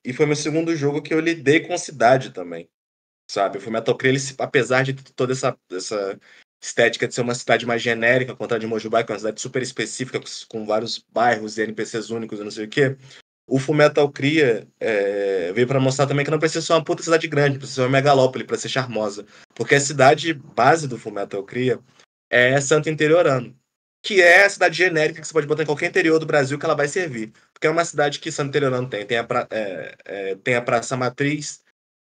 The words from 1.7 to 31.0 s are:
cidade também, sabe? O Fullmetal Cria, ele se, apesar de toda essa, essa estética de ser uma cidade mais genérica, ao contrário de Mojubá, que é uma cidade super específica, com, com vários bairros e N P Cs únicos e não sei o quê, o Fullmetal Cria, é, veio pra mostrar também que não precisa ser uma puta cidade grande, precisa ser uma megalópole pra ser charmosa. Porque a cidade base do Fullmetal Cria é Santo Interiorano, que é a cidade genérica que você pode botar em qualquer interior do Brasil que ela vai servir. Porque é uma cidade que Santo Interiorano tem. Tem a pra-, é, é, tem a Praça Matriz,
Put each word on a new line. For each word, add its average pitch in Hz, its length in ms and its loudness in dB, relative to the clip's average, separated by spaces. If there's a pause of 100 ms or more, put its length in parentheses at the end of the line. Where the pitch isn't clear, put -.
cidade 131 540 2
também, 85 380 -12 (600)
sabe? 98 300 -2
O - 20 -8
Fullmetal 113 360 -2
Cria, 131 160 2
ele 139 80 0
se, - 180 -10
apesar 127 460 0
de 135 100 -4
toda 131 380 -4
essa, 131 260 -2 (140)
essa 98 440 -6 (460)
estética 117 460 0
de - 60 -12
ser 127 80 -2
uma 120 120 -4
cidade 117 320 0
mais 117 160 -2
genérica, 117 480 0
ao 107 60 -14
contrário 107 240 -4
de 110 80 -6
Mojubá, 113 340 -2
que - 80 -6
é 107 40 -4
uma 101 40 -6
cidade 107 220 -6
super 127 200 -6
específica, 117 600 -6
com, - 60 -14 (220)
com 110 160 -10
vários 110 480 -2
bairros 110 460 0
e 110 40 -2
N 107 100 -4
P 107 120 -6
Cs 107 260 -8
únicos 113 280 -8
e 104 60 -10
não 104 80 -10
sei 107 140 -8
o - 20 -18
quê, 135 280 0 (520)
o 131 100 2
Fullmetal 147 540 4
Cria, 139 560 2 (100)
é, 101 720 -2
veio 120 140 2
pra 135 140 0
mostrar 135 260 2
também 143 180 -2
que 147 60 -4
não 156 80 0
precisa 160 260 -2
ser 170 80 -2
uma 156 120 2
puta - 180 -4
cidade 165 240 2
grande, 143 320 2
precisa 131 240 -6
ser 127 60 2
uma - 100 -2
megalópole 135 460 4
pra 113 120 -4
ser 117 120 -10
charmosa. 107 580 -4 (300)
Porque - 180 2
a 139 60 6
cidade 147 520 4
base 147 540 2
do 120 100 -6
Fullmetal 101 460 -8
Cria 123 380 -2 (500)
é 127 300 4
Santo 151 280 2
Interiorano, 151 640 2 (520)
que 190 180 4
é 175 220 10
a 202 60 4
cidade 175 260 0
genérica 160 440 0
que 156 60 -16
você - 60 -14
pode 147 160 0
botar 151 160 0
em - 20 -2
qualquer 156 220 -2
interior 160 320 2
do 156 60 -4
Brasil 147 340 0
que 175 40 -6
ela 156 120 0
vai 143 100 0
servir. 139 460 -6 (200)
Porque - 140 -4
é 156 40 4
uma 165 140 0
cidade 147 360 -2
que 160 100 -8
Santo 147 200 -6
Interiorano 131 380 -2
tem. 104 160 -8
Tem 117 140 -2
a 117 60 -2
pra-, 123 260 -4
é, 98 540 -8
é, 98 320 -8
tem 123 180 -2
a 120 80 0
Praça 123 340 -2
Matriz, 143 640 -4 (400)